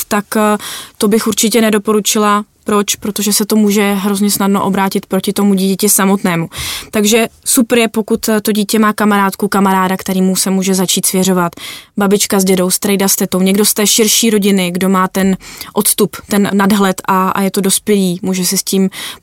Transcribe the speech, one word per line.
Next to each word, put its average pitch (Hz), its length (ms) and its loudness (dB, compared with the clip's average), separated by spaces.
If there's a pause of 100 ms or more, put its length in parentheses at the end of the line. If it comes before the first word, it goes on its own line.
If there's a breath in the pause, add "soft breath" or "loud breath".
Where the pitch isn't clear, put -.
tak, 208 180 -2 (100)
eh, 214 220 2 (400 loud breath)
to - 100 0
bych 226 200 2
určitě 226 340 0
nedoporučila. 214 840 0 (180)
Proč? 208 320 0
Protože 208 380 -4
se 214 120 0
to 214 100 0
může 202 380 2
hrozně 202 380 0
snadno 196 320 0
obrátit 196 420 0
proti 196 280 -2
tomu 202 200 2
dítěti 190 360 0
samotnému. 190 600 0 (420 loud breath)
Takže 220 360 2 (180)
super 240 320 2
je, 226 100 2
pokud, 226 420 -4
eh, 214 120 0
to 220 100 -2
dítě 208 280 0
má 214 140 4
kamarádku, 202 540 0
kamaráda, 190 500 2
kterýmu 185 380 -2
se 196 140 -2
může 190 240 0
začít 185 320 -2
svěřovat. 180 460 0 (460 loud breath)
Babička 202 420 0
s 190 60 0
dědou, 185 240 2
strejda 196 380 0
s - 80 0
tetou, 185 260 -2
někdo 196 240 2
z - 80 0
té 208 140 0
širší 220 420 2
rodiny, 196 420 2
kdo 185 180 0
má 185 180 2
ten 190 300 0 (360 loud breath)
odstup, - 440 -2 (100)
ten 202 260 0
nadhled 196 520 2
a, 190 240 0
a 196 120 -2
je 190 100 0
to 202 100 -2
dospělý, 190 600 0
může 185 240 -4
si 185 120 -4
s - 60 -4
tím 190 260 0 (340 loud breath)